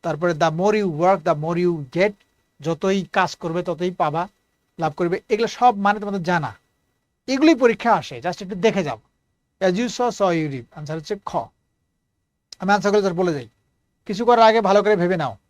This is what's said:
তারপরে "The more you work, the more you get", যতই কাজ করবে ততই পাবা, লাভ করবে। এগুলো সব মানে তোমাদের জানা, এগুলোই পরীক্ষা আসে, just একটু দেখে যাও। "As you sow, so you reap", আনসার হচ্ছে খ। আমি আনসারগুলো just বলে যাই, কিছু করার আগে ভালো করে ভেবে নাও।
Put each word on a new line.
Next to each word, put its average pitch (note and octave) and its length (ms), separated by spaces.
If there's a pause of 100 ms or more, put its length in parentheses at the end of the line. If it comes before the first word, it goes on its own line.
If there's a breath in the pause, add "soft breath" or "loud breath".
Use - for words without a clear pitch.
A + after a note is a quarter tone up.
তারপরে E3+ 320
"The D#3 260
more G#3 240
you F#3+ 60 (120)
work, F#3 180 (100)
the D3+ 140
more E3+ 220
you F3 80 (220)
get", G3+ 180 (480)
যতই F3 520
কাজ F#3 220
করবে E3+ 280
ততই F3 280
পাবা, E3 360 (520)
লাভ D#3 180
করবে। F3 320
এগুলো A3 180
সব A#3+ 300
মানে G3+ 220
তোমাদের G3+ 240
জানা, D#3 320 (720)
এগুলোই C#4 280
পরীক্ষা A#3 380
আসে, C#3+ 260
just F3 240
একটু G3 120
দেখে F#3+ 280
যাও। B2+ 160 (600)
"As F#3 100
you A#3 160 (100)
sow, B3 120 (100)
so G3+ 60 (140)
you D#3 140
reap", A#2+ 120 (100)
আনসার D3+ 220
হচ্ছে E3 180 (100)
খ। - 100 (1200)
আমি F#3 120
আনসারগুলো G3+ 320
just E3+ 180
বলে F3 120
যাই, B2 140 (580)
কিছু G#3+ 200
করার A#3 200
আগে A3 160
ভালো G3+ 220
করে G#3 120
ভেবে F3+ 220
নাও। C3 200 (120)